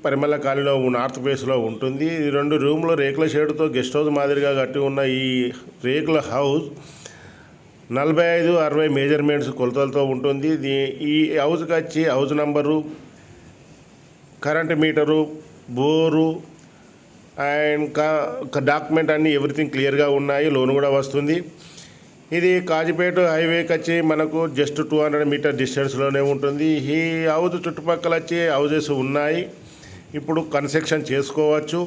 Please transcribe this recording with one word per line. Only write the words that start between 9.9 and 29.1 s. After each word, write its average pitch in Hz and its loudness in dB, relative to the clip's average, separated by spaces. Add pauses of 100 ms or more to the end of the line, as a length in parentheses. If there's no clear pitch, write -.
ఉంటుంది. 143 -2
దీ-, 139 -2 (180)
ఈ 151 2 (260)
హౌస్కి 160 0
వచ్చి 160 -2 (140)
హౌస్ 139 0
నంబరు, 147 0 (1700)
కరెంట్ 160 0
మీటరు, 156 2 (580)
బోరు 160 2 (1160)
and 151 2 (160)
కా-, 151 2 (300)
క-, 143 0
డాక్యుమెంట్ 156 2
అన్నీ 156 4
everything 143 0
క్లియర్గా 139 2 (100)
ఉన్నాయి. 143 2 (100)
లోన్ 127 2
కూడా 139 2
వస్తుంది. 143 0 (1000)
ఇది 180 4 (200)
కాజీపేట 165 0 (160)
హైవేకి 165 0
వచ్చి 170 0 (140)
మనకు 156 0 (180)
just 143 0 (100)
టూ 151 2
హండ్రెడ్ 147 2
మీటర్ 143 0
డిస్టెన్స్‌లోనే 139 0 (120)
ఉంటుంది. 143 0 (260)
ఈ - 2 (360)
హౌస్ 175 0 (120)
చుట్టుపక్కల 165 -2
వచ్చి 165 -4 (160)
హౌసెస్ 147 0 (140)
ఉన్నాయి, 147 -2 (760)